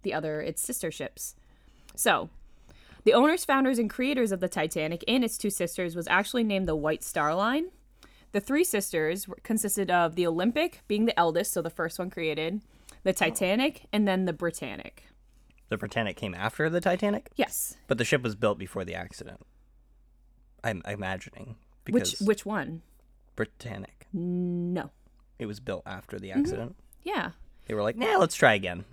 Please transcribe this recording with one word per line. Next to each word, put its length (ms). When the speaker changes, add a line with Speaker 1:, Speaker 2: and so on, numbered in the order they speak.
Speaker 1:
the 100
other, 300
its 180
sister 300
ships. 460
So, 320
the 100
owners, 320
founders, 320
and 100
creators 420
of 100
the 80
Titanic 600
and 160
its 140
two 100
sisters 480
was 120
actually 360
named 240
the 80
White 260
Star 320
Line. 340
The 80
three 240
sisters 640
were, 160
consisted 480
of 260
the 100
Olympic, 600
being 200
the 120
eldest, 360
so 80
the 80
first 280
one 120
created, 500
the 100
Titanic, 760
and 160
then 200
the 80
Britannic. 680
Speaker 2:
The 80
Britannic 380
came 180
after 360
the 100
Titanic? 560
Speaker 1:
Yes. 400
Speaker 2:
But 120
the 60
ship 180
was 140
built 220
before 260
the 100
accident. 460
I'm 240
imagining. 680
Speaker 1:
Which, 240
Speaker 2:
Because 80
Speaker 1:
which 260
one? 360
Speaker 2:
Britannic. 760
Speaker 1:
No. 760
Speaker 2:
It 80
was 140
built 260
after 320
the 120
Speaker 1:
Mm-hmm. 100
Speaker 2:
accident? 360
Speaker 1:
Yeah. 280
Speaker 2:
They 80
were 80
like, 140
"Nah, 220
let's 160
try 200
again." 380